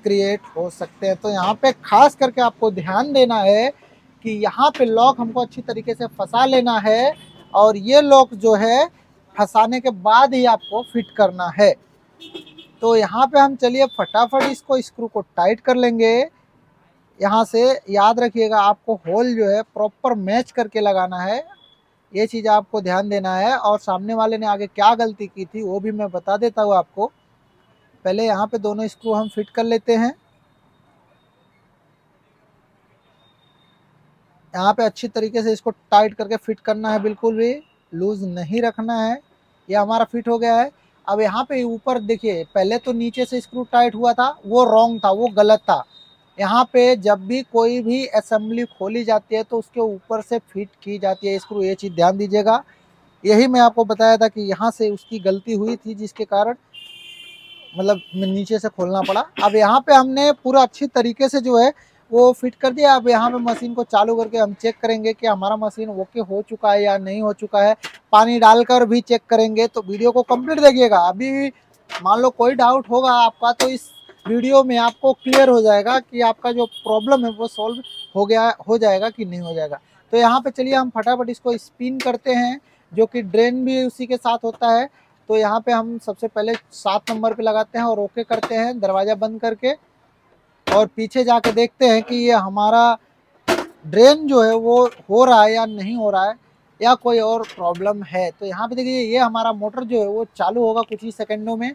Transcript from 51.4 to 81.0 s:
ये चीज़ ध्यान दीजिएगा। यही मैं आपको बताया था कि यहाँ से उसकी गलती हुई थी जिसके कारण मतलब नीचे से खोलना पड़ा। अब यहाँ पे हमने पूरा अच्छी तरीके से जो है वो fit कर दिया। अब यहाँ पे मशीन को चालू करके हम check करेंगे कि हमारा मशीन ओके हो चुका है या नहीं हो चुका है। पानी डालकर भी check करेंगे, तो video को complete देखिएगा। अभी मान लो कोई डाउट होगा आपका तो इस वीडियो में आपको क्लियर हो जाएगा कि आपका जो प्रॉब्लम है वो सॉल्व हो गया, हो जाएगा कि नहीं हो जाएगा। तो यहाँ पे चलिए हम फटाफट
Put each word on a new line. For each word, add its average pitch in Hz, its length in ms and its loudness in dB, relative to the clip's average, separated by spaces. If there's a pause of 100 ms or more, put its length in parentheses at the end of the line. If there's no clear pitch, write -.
ये 190 120 -2
चीज़ 190 180 -10
ध्यान 175 240 2
दीजिएगा। 208 460 0 (640)
यही 220 220 4
मैं 254 140 2
आपको 233 240 4
बताया 220 320 2
था 220 120 2
कि 214 140 -8
यहाँ 196 280 -4
से 214 200 -4
उसकी 208 300 -10
गलती 196 340 -2
हुई 214 220 -4
थी 220 200 -14
जिसके 214 280 -10
कारण 214 300 -2 (1200)
मतलब 190 260 -2 (160)
नीचे 196 420 -4
से 214 120 -6
खोलना 185 320 -4
पड़ा। 196 220 -2 (180)
अब 208 140 2
यहाँ 220 240 4
पे 285 140 4
हमने 269 400 4
पूरा 262 280 2
अच्छी 277 260 -2
तरीके 240 400 -2
से 277 120 -2
जो 240 180 0
है 262 140 4 (380)
वो 247 220 6
fit 247 220 -6
कर 262 180 -2
दिया। 277 220 4
अब 247 140 0
यहाँ 240 220 2
पे 247 100 -6
मशीन 233 340 -6
को 240 100 -4
चालू 226 320 2
करके 226 220 -4
हम 208 160 0
check 220 240 -4
करेंगे 220 340 -2
कि 226 140 -6
हमारा 202 320 -2
मशीन 214 320 -8
ओके 190 320 -8
हो 196 200 -6
चुका 214 300 -2
है 208 100 2
या 202 160 0
नहीं 196 240 -8
हो 208 120 -2
चुका 208 280 -2
है। 214 120 4 (380)
पानी 233 280 4
डालकर 240 460 6
भी 233 160 2
check 233 220 -2
करेंगे, 220 420 0
तो 220 160 -6
video 208 300 0
को 247 120 2
complete 254 360 -2
देखिएगा। 247 380 6
अभी 254 500 -2 (420)
मान 202 300 0
लो 254 120 2
कोई 247 220 0
डाउट 254 360 2
होगा 254 240 2
आपका 240 400 2
तो 254 140 -2
इस 262 220 -8 (360)
वीडियो 247 380 2
में 247 140 -2
आपको 233 360 0
क्लियर 262 340 4
हो 240 140 6
जाएगा 214 380 2
कि 240 220 -10
आपका 233 300 -2
जो 240 140 -2
प्रॉब्लम 233 600 0
है 226 60 -4
वो 220 160 -8
सॉल्व 233 340 -8 (340)
हो 202 100 0
गया, 220 220 2 (120)
हो 226 180 -2
जाएगा 214 320 0
कि 220 140 -12
नहीं 175 160 -12
हो 170 140 -12
जाएगा। 151 240 -8 (340)
तो 226 40 0
यहाँ 240 240 4
पे 254 120 -6
चलिए 262 220 -2
हम 262 160 0
फटाफट 240 400 -2